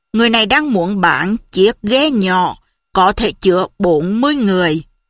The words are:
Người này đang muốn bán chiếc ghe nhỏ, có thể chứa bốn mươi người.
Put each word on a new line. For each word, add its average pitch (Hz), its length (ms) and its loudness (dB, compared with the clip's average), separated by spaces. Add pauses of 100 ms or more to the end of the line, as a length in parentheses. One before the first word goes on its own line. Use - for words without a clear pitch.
(120)
Người 226 180 0
này 226 160 0
đang 285 260 -2
muốn 190 280 -2
bán 170 360 0 (160)
chiếc 196 300 2
ghe 262 280 0
nhỏ, 185 460 -2 (360)
có 196 200 2
thể 208 200 -2
chứa 185 340 0 (120)
bốn 180 420 0
mươi 285 140 2
người. 185 480 0 (280)